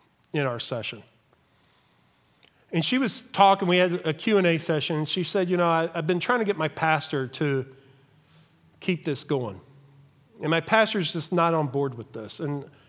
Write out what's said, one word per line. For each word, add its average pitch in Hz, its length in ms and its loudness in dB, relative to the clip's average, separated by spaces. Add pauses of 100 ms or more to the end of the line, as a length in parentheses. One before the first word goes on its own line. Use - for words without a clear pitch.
(320)
in 147 140 0
our 120 140 -2
session. 113 440 -8 (1700)
And 160 140 0
she 247 120 2
was 262 260 -2 (100)
talking, 190 340 6
we 180 100 4
had 180 160 4 (120)
a 160 80 0
Q 208 240 0
and 185 100 4
A 165 100 4
session, 156 400 -2
and 151 120 -4
she 185 140 -2
said, 185 260 0
"You 180 80 2
know, 175 120 4
I, 165 240 2
I've 160 140 -4
been 175 120 2
trying 247 200 0
to 220 60 -2
get 190 120 -2
my 156 100 0
pastor 147 600 0
to 135 380 -2 (1120)
keep 180 240 -2
this 143 200 -2
going. 117 360 -4 (840)
And 151 80 -2
my 165 120 2
pastor's 214 500 2
just 165 220 -6
not 165 200 4
on 156 140 2
board 131 300 -4
with 113 140 -14
this. 110 280 -12
And 143 260 -6 (240)